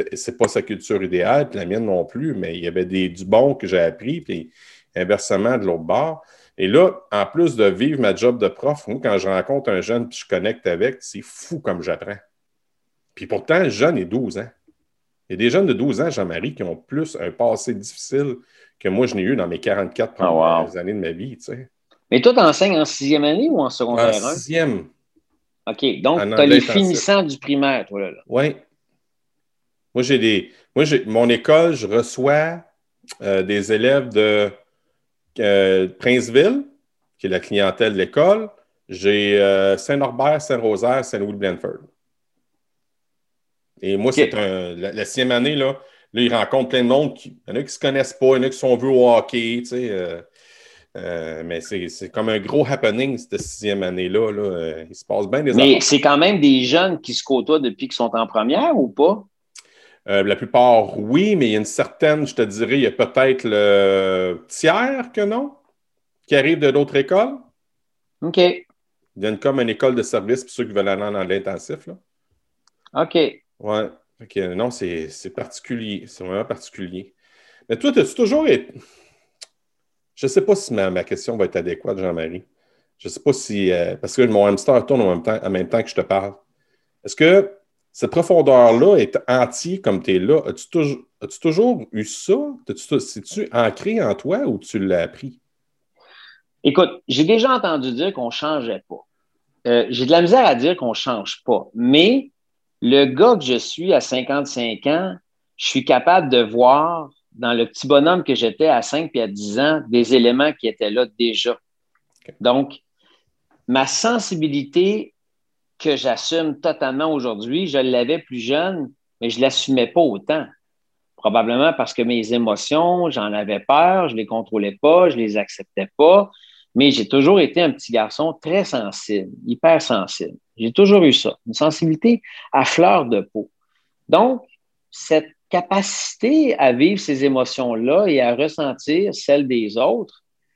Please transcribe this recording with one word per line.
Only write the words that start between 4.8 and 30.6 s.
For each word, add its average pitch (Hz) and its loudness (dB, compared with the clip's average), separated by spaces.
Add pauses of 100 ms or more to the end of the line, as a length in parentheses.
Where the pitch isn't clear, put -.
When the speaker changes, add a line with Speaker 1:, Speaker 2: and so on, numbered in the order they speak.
Speaker 1:
inversement, 101 -2
de 101 -6
l'autre 82 -4
bord. 139 -4 (380)
Et 95 -2
là, 160 4 (100)
en 101 0
plus 156 0
de 107 4
vivre 123 0
ma 101 2
job 120 2
de 120 2
prof, 143 -4
moi, 107 -8
quand 104 0
je 95 -4
rencontre 117 -2
un 90 0
jeune 120 -4
puis - -16
je - -18
connecte 98 -4
avec, 92 -2
c'est - -16
fou - -14
comme 90 -6
j'apprends. 95 -8 (960)
Puis 101 -16
pourtant, 160 0
le 143 0
jeune 139 0
est 120 -4
douze 113 -6
ans. 117 -12 (800)
Il - -12
y - -8
a - -8
des 117 2
jeunes 185 2
de 131 2
douze 117 -2
ans, 165 -2
Jean-Marie, 95 -6
qui 101 -10
ont 85 -8
plus 156 -8
un - -8
passé 117 -2
difficile 131 -6 (420)
que 98 -4
moi, 117 0
je 123 -8
n'ai 95 -2
eu 127 0
dans 90 -2
mes 95 -6
quarante-quatre 101 -4
Speaker 2:
Ah, 90 2
wow. 82 2
Speaker 1:
premières - -12
années 92 -6
de 104 -6
ma 82 -6
vie, 117 -12
tu - -20
sais. 123 -14 (400)
Speaker 2:
Mais - 2
toi, 240 6
t'enseignes 180 4
en 151 0
sixième 147 0
année 202 0
ou 220 0
en 131 -2
secondaire 117 0
Speaker 1:
En 104 -4
Speaker 2:
un ? 151 -4
Speaker 1:
sixième. 135 -4 (800)
Speaker 2:
OK, 110 -6 (180)
donc 165 0
Speaker 1:
En 101 -2
Speaker 2:
t'as 147 2
Speaker 1:
anglais 143 6
Speaker 2:
les 147 8
Speaker 1:
intensif. 240 4
Speaker 2:
finissants 196 2
du 143 -6
primaire, 139 -2
toi, 101 -10
là, 92 -8
là. - -20
Speaker 1:
Oui. 139 -2 (1400)
Moi, 127 0
j'ai 127 2
des, 107 0 (220)